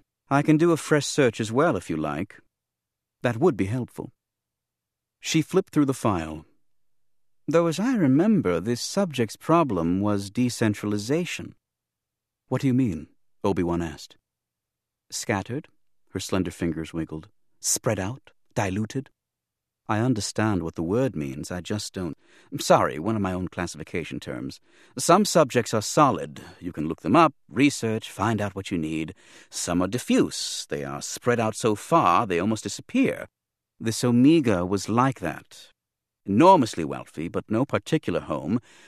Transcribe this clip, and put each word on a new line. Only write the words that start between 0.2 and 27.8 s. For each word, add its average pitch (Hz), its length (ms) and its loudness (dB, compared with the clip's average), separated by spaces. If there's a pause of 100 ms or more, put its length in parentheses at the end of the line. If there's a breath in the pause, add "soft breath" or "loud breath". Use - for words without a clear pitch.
I 139 140 4
can 156 140 6
do 170 160 4
a 160 40 4
fresh 147 300 0
search 127 320 2
as 110 140 -4
well, 139 240 2
if 87 120 -6
you 82 80 -4
like." 76 440 -6 (840)
"That 120 140 0
would 139 200 2
be 95 100 -2
helpful." 110 460 -8 (1080)
She - 200 0
flipped - 320 -2
through 151 120 2
the 135 100 0
file. 80 520 -2 (1000)
"Though, 165 220 2
as 156 100 -2
I 254 160 0
remember, 151 640 4
this 113 220 -2
subject's 139 560 -4
problem 95 640 0
was 101 320 -2
decentralization." 117 1200 -2 (960)
"What 127 140 -2
do 139 40 0
you 127 80 4
mean?" 101 320 0 (380)
Obi-Wan 87 380 0
asked. 80 340 -10 (960)
"Scattered," 113 560 -4 (400)
her - 100 -8
slender 92 320 -2
fingers 80 420 -6
wiggled. 80 360 -10 (320)
"Spread - 400 -2
out, 107 320 -8 (220)
diluted." 110 560 -4 (800)
"I 107 100 0
understand 107 640 0
what 82 140 -8
the 85 80 -4
word 110 320 0
means, 71 340 -8
I 90 100 -6
just 104 320 -6
don't. 87 240 -8 (360 soft breath)
I'm - 80 -8
sorry, 87 400 2
one 110 160 -2
of 104 60 -2
my 92 100 -2
own 90 160 -4
classification 78 720 -8
terms. 65 400 -10 (360 soft breath)
Some 175 280 4
subjects 131 500 2
are 107 80 0
solid. 78 640 0 (160)
You 87 120 -8
can 78 140 -6
look 80 140 -6
them 98 160 2
up, 160 180 4 (140)
research, 110 600 0